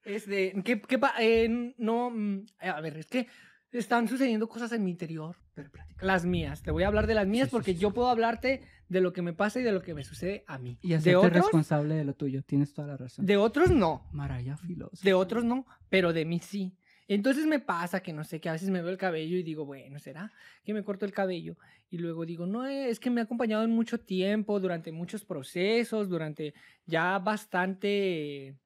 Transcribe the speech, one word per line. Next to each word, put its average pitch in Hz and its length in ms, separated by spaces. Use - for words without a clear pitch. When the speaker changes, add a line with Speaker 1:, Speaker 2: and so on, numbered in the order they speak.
Speaker 1:
Este, 202 500
¿qué, 233 160
qué 254 180
pa-, 262 200
eh, 226 580
no, 233 320
mm, 208 360
a 156 220
ver, 156 160
es 160 100
que 247 200
están 233 380
sucediendo 233 400
cosas 233 240
en 220 100
mi 180 80
interior. 165 460
Speaker 2:
Pero 147 160
platica. - 340
Speaker 1:
Las 185 200
mías. 160 360
Te 160 100
voy 165 120
a 196 40
hablar 214 200
de 226 80
las 202 120
mías 240 180
Speaker 2:
Sí, - 60
sí, 254 40
Speaker 1:
porque 202 180
Speaker 2:
sí, 165 60
Speaker 1:
yo 202 100
Speaker 2:
sí. 196 60
Speaker 1:
puedo 247 140
hablarte 233 520
de 180 120
lo 180 120
que 180 80
me 175 120
pasa 214 280
y - 20
de 226 80
lo 190 100
que 175 120
me 143 100
sucede 185 440
a 139 100
mí. 123 240
Speaker 2:
Y 180 80
Speaker 1:
¿De 165 60
Speaker 2:
hacerte 170 200
Speaker 1:
otros? 185 180
Speaker 2:
responsable 156 600
de 156 80
lo 139 120
tuyo. 135 280
Tienes 143 300
toda 147 160
la 139 80
razón. 131 280
Speaker 1:
De 202 120
otros 285 340
no. 180 400
Speaker 2:
Mariah 135 460
filósofa. - 480
Speaker 1:
De 190 80
otros 190 320
no, 254 200
pero 180 220
de 165 140
mí 170 140
sí. 190 360
Entonces 254 380
me 311 140
pasa 180 420
que 170 120
no 151 100
sé, 156 160
que 170 100
a 160 40
veces 185 160
me 185 120
veo 170 100
el 185 60
cabello 170 400
y 185 60
digo, 156 220
"Bueno, 139 340
¿será 160 320
que 208 100
me 208 100
corto 202 220
el 196 60
cabello?". 170 460
Y 175 80
luego 165 280
digo, 170 200
"No, 226 200
eh, 277 240
es 226 100
que 254 100
me 240 100
ha 226 60
acompañado 226 380
en 226 80
mucho 226 280
tiempo, 202 600
durante 170 320
muchos 175 320
procesos, 208 840
durante 156 460
ya 175 340
bastante 185 1500